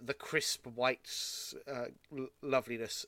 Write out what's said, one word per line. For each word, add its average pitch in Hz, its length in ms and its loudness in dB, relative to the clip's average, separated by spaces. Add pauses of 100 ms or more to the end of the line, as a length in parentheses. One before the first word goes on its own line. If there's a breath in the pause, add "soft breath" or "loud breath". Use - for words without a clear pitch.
the 135 100 0
crisp - 520 0
white, 123 420 2 (600)
uh, 123 160 -2 (300)
l-, 131 120 -2 (140)
loveliness 120 640 2